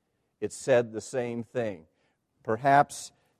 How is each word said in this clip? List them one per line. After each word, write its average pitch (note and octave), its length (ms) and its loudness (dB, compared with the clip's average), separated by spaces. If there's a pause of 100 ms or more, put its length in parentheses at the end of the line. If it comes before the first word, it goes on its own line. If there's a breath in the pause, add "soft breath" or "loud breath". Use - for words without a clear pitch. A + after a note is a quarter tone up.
(400)
it G#2+ 140 -6
said A#2+ 380 2
the A2 100 -8
same A#2+ 420 -6
thing. G#2 440 -8 (560)
Perhaps C#3 680 2 (280)